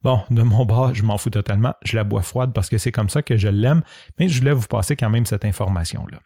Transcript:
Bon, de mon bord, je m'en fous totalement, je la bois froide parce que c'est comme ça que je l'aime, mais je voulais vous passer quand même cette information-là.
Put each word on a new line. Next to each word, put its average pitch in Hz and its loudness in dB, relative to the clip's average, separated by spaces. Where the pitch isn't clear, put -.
Bon, 123 2
de 117 4
mon 117 4
bord, 123 2
je 107 -4
m'en 107 0
fous 110 -4
totalement, 104 0
je - -6
la 110 0
bois 104 -2
froide 127 -4
parce - -2
que 113 0
c'est 117 -2
comme 107 0
ça 147 -2
que 123 0
je 104 2
l'aime, 113 2
mais 180 2
je 131 2
voulais 139 2
vous 123 0
passer 110 -2
quand 117 0
même 113 2
cette 104 -4
information-là. 95 -4